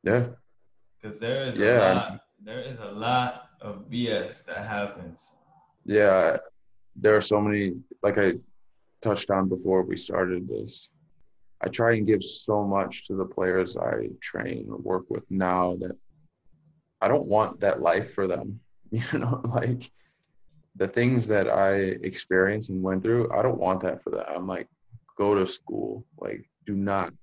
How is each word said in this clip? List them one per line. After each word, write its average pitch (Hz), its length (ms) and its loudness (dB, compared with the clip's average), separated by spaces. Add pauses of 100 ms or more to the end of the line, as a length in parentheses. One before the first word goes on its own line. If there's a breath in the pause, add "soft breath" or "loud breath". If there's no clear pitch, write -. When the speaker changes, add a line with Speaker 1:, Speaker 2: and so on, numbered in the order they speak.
Speaker 1:
Yeah. 120 260 2 (720)
Speaker 2:
'Cause - 180 -14
there 127 280 -4
is 117 120 -8
Speaker 1:
Yeah, 113 200 6
Speaker 2:
a 104 40 6
Speaker 1:
I 92 100 6
Speaker 2:
lot, 98 280 -2 (180)
there 117 220 -12
is 127 180 -12
a 101 120 -12
lot 120 580 -2 (120)
of 101 280 -12
B 117 200 -2
S 98 340 -4
that 87 220 -10
happens. 101 720 -10 (500)
Speaker 1:
Yeah. 95 520 6 (580)
There 107 200 6
are 104 60 6
so 104 180 2
many, 104 360 0 (260)
like 101 160 2
I 98 160 4 (680)
touched 104 280 -2
on 95 180 2
before 92 360 0
we 92 120 -4
started 90 520 -2
this, - 420 -10 (720)
I - 80 -4
try 117 280 2
and 107 100 0
give 101 160 4
so - 420 -2
much 98 420 -2
to 98 80 -6
the 95 100 -2
players 92 520 0
I 55 320 -2 (120)
train - 500 -8
or - 60 -10
work 92 320 -4
with - 200 -6
now 90 480 2
that 92 180 -6 (1040)
I 101 80 2
don't 139 200 2
want 104 320 2
that 101 220 2
life 85 320 2
for 98 140 -2
them. 92 320 -6 (160)
<laughs> - 160 -16
You 117 280 -2
know, 120 240 -2
like, 123 480 -2 (840)
the 95 100 0
things 120 400 2
that 104 220 4
I 98 240 4 (380)
experienced 98 580 0
and 95 120 -4
went 95 220 0
through, 120 280 2
I - 100 2
don't - 180 2
want 92 220 0
that 90 220 -4
for - 80 -4
them. - 160 -4
I'm 87 200 -6
like, 92 200 -6 (500)
"Go 101 180 4
to 95 100 4
school. - 600 -8 (120)
Like, - 320 -10 (160)
do 104 100 -4
not 98 480 0